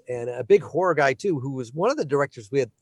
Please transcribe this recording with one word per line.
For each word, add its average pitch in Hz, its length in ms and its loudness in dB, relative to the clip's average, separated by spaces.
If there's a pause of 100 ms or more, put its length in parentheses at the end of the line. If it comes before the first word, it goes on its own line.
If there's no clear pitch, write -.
and 120 220 -6
a 123 140 -6
big 196 180 6
horror 160 320 0
guy 139 200 4
too, 160 260 -2
who 135 120 -6
was 123 220 -10
one 185 160 0
of 302 60 -2
the 247 80 -2
directors 135 480 -2
we 135 80 2
had 120 100 -2 (120)